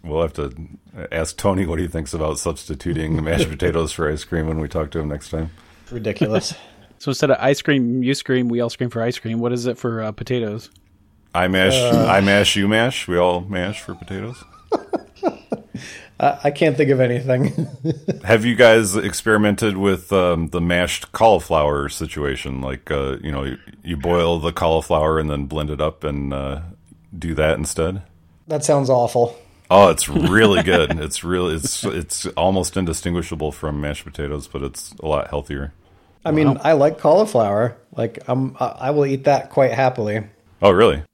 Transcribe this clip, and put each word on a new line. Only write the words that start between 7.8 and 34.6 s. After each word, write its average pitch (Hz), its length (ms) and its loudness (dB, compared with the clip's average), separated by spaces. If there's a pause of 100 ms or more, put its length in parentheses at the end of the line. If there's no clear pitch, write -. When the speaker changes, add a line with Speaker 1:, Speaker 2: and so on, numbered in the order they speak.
Speaker 3:
you 131 120 0
scream, 127 340 0
we 117 140 -2
all 117 80 -2
scream - 180 -6
for 113 140 -4
ice 120 160 -2
cream. 113 200 -6
What 120 140 -2
is 123 140 -4
it 120 100 -2
for, 113 240 -4
uh, 107 120 -6
potatoes? 110 580 -6 (640)
Speaker 1:
I 90 140 2
mash, 95 260 4
Speaker 2:
Uh. 120 340 4
Speaker 1:
I 98 140 6
mash, 101 340 4
you 98 100 0
mash. 113 400 0
We 87 120 0
all 87 240 4
mash 95 400 -6
for 95 120 -12
potatoes. 110 480 -12 (300)
<laughs> - 500 -8 (1000)
Speaker 2:
I, 139 240 0
I 143 60 2
can't 147 280 2
think 147 120 2
of 131 100 4
anything. 127 680 0 (260)
<laughs> - 300 -8
Speaker 1:
Have 107 220 4
you 120 80 2
guys 110 420 6
experimented 104 800 0
with, 95 380 0
um, 87 340 2
the 87 140 -2
mashed 87 500 -2
cauliflower 76 800 2
situation? 69 720 -6
Like, 65 280 -8
uh, 67 300 -2
you 76 120 -8
know, 69 120 -4
you, 65 140 -8 (240)
you 85 160 -6
boil 85 400 2
the 82 140 -2
cauliflower 80 680 0
and 78 100 -2
then 71 180 -4
blend 76 240 -6
it 73 120 -4
up 78 220 -4
and, 71 280 -4
uh, 69 280 -6 (580)
do 80 160 -6
that 76 240 2
instead? 85 440 -4 (460)
Speaker 2:
That 151 160 -4
sounds 139 240 2
awful. 120 480 2 (340)
Speaker 1:
Oh, 95 200 10
it's - 180 -2
really 90 540 4
Speaker 2:
<laughs> 90 100 2
Speaker 1:
good. 82 260 2
It's 76 260 -8
really, 87 320 0
it's, - 280 -6
it's 85 440 -6
almost 90 480 0
indistinguishable 85 760 -4
from 73 280 -6
mashed 73 240 -6
potatoes, 73 440 -8
but 67 140 -8